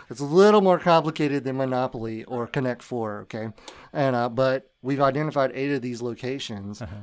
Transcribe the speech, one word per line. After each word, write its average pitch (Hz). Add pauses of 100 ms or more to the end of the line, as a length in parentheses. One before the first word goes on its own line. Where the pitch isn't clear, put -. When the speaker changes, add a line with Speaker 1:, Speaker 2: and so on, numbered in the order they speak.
(100)
Speaker 1:
it's 127
a 143
little 202
more 180
complicated 151
than 131
Monopoly 127
or 120
Connect 127
Four. 107
Okay, 110 (440)
and, 135
uh, 120
but 131 (100)
we've 139
identified 139
eight 139
of 139
these 120
locations, 113
Speaker 2:
Uh-huh. 107